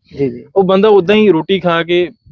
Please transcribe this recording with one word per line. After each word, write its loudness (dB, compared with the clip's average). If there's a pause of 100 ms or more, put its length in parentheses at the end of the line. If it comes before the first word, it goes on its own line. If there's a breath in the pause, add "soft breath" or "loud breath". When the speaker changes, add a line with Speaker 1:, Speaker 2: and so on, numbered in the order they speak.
(180)
Speaker 1:
ਜੀ, -4
ਜੀ। -16 (120)
Speaker 2:
ਉਹ 2
ਬੰਦਾ 2
ਉਦਾਂ 2
ਹੀ 2
ਰੋਟੀ -2
ਖਾ -2
ਕੇ, -2 (220)